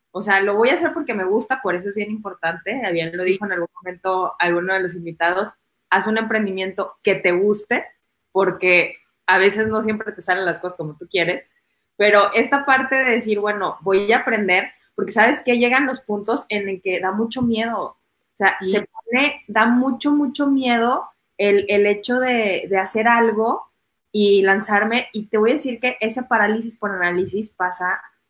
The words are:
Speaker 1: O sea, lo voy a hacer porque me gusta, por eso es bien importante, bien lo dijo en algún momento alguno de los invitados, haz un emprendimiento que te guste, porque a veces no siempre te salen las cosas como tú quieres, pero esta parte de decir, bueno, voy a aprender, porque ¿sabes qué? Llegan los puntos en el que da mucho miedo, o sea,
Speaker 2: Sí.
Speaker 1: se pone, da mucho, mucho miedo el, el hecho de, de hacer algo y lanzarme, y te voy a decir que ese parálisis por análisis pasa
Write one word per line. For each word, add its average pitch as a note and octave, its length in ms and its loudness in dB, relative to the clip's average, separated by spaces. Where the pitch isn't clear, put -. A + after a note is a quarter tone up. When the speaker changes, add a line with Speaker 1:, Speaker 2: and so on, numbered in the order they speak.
Speaker 1:
O F#3+ 100 -8
sea, G3+ 200 2
lo G3+ 140 0
voy A#3 140 4
a C#4+ 60 4
hacer D#4+ 180 -2
porque C#4+ 200 -6
me G3 120 -4
gusta, B3 360 -2
por F3+ 140 -2
eso F3+ 140 -6
es G3+ 60 -10
bien G#3 160 -4
importante, G3 720 -8
bien E3 260 -4
lo F3+ 60 -4
dijo F#3+ 220 -2
en G3 80 -6
algún E3+ 140 -4
momento F3+ 580 -4
alguno F3 340 0
de F#3+ 100 0
los F3+ 120 -6
invitados, E3+ 580 -2
haz F#3+ 180 2
un A3 100 0
emprendimiento G3 840 -4
que F#3+ 120 4
te F#3 160 0
guste, G#3 540 0
porque F3+ 600 2
a F#3+ 100 6
veces G3+ 300 2
no G#3+ 140 -2
siempre G#3+ 320 -4
te F3+ 80 -16
salen F#3+ 240 -2
las E3+ 140 -2
cosas F3+ 180 -8
como D3+ 200 -10
tú F3 120 -18
quieres, F3+ 360 -2
pero G#3 360 4
esta C#4 320 0
parte C4 300 2
de B3+ 160 2
decir, A3 280 0
bueno, G3+ 420 -4
voy G3 320 2
a C4+ 60 4
aprender, G3+ 520 0
porque G3 160 -6
¿sabes A#3 320 4
qué? A#3+ 140 2
Llegan B3 280 2
los B3+ 160 -6
puntos G#3+ 480 -4
en G3+ 200 -4
el F#3 120 -8
que F#3 180 -2
da F#3 120 -2
mucho A3+ 300 -4
miedo, A#3 380 -2
o - 180 -8
sea, F#3+ 220 2
Speaker 2:
Sí. F#3+ 60 -8
Speaker 1:
se G3 220 2
pone, - 600 -4
da G#3+ 180 2
mucho, B3 460 2
mucho C#4+ 360 0
miedo B3+ 640 0
el, G3+ 320 4
el G3+ 160 4
hecho G#3 340 0
de, A#3 500 0
de F#3+ 80 2
hacer G#3+ 300 0
algo A3+ 640 2
y G3+ 300 6
lanzarme, G#3 720 2
y G#3+ 140 -8
te A3 100 -2
voy A3 140 4
a - 20 4
decir C4 260 -4
que B3+ 220 -4
ese A3 220 -4
parálisis A3 520 0
por G3+ 160 -6
análisis F#3 580 -2
pasa F3+ 520 -4